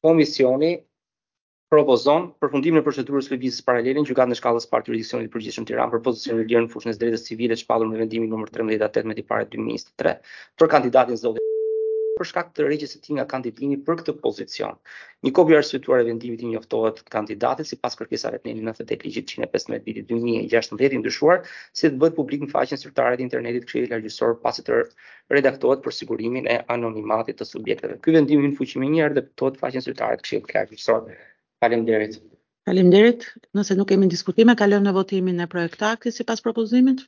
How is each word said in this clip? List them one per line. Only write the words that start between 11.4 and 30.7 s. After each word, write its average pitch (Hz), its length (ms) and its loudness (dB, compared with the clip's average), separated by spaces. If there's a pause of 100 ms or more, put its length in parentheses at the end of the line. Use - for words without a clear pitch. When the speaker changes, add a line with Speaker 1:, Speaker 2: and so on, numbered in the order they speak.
Speaker 1:
për - 120 -4
shkak 170 260 -4
të 151 80 0
rregjës 147 300 -2
së - 100 -20
tij 147 140 -6
nga 123 120 -2
kandidimi 131 540 -4
për 170 160 -2
këtë 160 140 -4 (100)
pozicion. - 560 -6 (420)
Një 135 140 2
kopje 160 240 8
arsyetuar 135 420 0
e 117 60 2
vendimit 117 340 -6
i 120 80 -6
njoftohet 113 640 -2
kandidatit 113 560 -2
sipas - 320 -8
kërkesave 113 400 -6
të - 80 -12
nenit 110 180 -8
nëntëdhjetë - 360 -8
të - 40 -12
ligjit - 240 -8
qindë 113 160 -8
e - 60 -14
pesëmbëdhjetë - 340 -6
viti 110 220 -10
dy 117 160 -2
mijë, 117 160 -2 (100)
gjashtëmbëdhjetë 117 460 0
i 117 80 -4
ndryshuar, 165 400 2 (340)
si - 80 0
të 135 140 0
bëhet 160 160 2
publik 143 260 -4
në 139 80 -8
faqen 139 300 -2
zyrtare 123 400 -2
të 127 80 -4
internetit 123 400 -6
Këshillit 120 260 -2
Largjyqësor 113 480 -2
pasi 117 240 -4
të 117 140 2 (500)
redaktohet 135 540 2
për - 100 -6
sigurimin 117 560 -6
e 120 60 0 (180)
anonimatit 110 640 -4
të 107 140 -10
subjekteve. - 500 -6
Ky 160 140 4
vendim 147 260 6
hyn 143 160 0
fuqi 131 240 -4
më 139 120 0
një 160 100 4
herë 143 160 0
dhe 127 60 -10 (120)
plot 135 240 -2
faqen 127 220 -4
zyrtare 120 340 -4
të - 80 -14
Këshillit - 300 -6
Largjyqësor. 113 560 -2 (500)